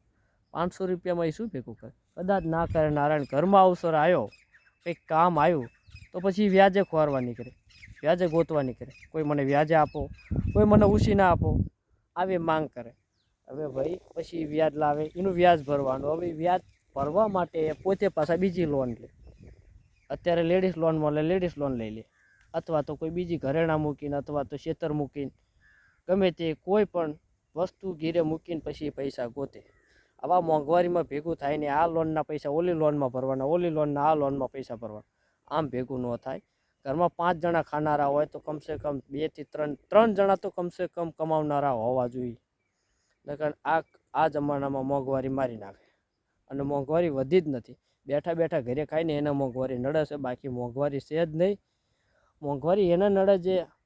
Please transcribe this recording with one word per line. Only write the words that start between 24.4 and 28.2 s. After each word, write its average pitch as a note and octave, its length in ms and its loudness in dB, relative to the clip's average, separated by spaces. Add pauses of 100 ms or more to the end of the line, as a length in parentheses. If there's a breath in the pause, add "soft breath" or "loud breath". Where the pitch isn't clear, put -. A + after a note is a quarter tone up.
તો C#3+ 140 -10
ખેતર D#3 360 -6
મૂકીને, C#3+ 380 -6 (800 soft breath)
ગમે F#3 220 2
તે D#3+ 240 -4
કોઈ G3+ 300 0
પણ D#3+ 340 -4 (380)
વસ્તુ F3+ 380 -6
ગીરે D#3+ 260 -2